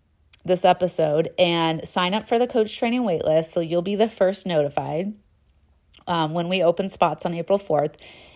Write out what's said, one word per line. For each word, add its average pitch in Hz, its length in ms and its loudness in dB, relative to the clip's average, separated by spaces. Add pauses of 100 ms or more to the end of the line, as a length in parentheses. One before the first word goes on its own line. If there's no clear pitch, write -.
(440)
this 180 220 0
episode 165 760 2
and 170 480 0
sign 180 260 -2
up 214 140 -4
for 233 100 0
the 240 80 2
coach 226 320 -2
training 247 260 -2
waitlist 160 420 0
so - 160 -4
you'll 170 200 -2
be 202 140 -4
the 214 140 2
first 190 360 -2
notified, 151 680 -2 (920)
um, 160 280 0
when 175 160 -2
we 185 120 0
open 175 280 2
spots 165 360 0
on 175 80 -2
April 170 240 0
fourth. 156 400 -2 (380)